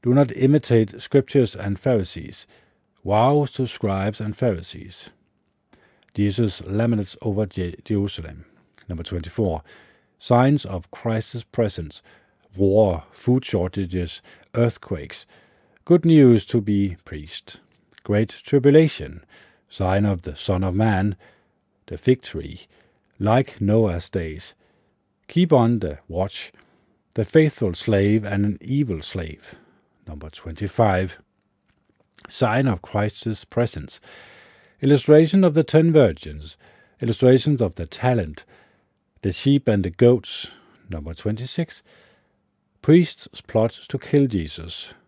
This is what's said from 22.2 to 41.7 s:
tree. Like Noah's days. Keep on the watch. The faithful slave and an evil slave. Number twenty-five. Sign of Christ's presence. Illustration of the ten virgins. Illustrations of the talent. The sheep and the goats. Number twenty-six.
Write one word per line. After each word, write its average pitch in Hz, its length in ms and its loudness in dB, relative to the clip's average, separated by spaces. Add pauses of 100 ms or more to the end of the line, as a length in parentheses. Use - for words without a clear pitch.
tree. - 440 -14 (520)
Like 113 420 0
Noah's 101 480 0
days. 82 460 -8 (760)
Keep 170 240 2
on 117 280 4
the 78 180 -8 (100)
watch. 90 440 -6 (640)
The 110 100 -2
faithful 143 500 2
slave 104 500 0
and 101 200 -2
an 104 160 -4
evil 120 420 -4
slave. - 520 -12 (520)
Number 78 240 -16
twenty-five. 95 880 -2 (1080)
Sign 127 380 0
of 104 160 -2
Christ's 107 600 -6
presence. - 560 -6 (800)
Illustration 151 640 4
of 160 100 4
the 160 100 2
ten 160 280 2
virgins. 78 640 0 (440)
Illustrations 127 600 2
of 98 140 -2
the 85 120 -10
talent. 104 580 -4 (800)
The 98 100 -2
sheep 139 360 0
and 104 160 2
the 90 60 -4
goats. 120 560 2 (420)
Number 80 260 -12
twenty-six. 120 680 -8 (960)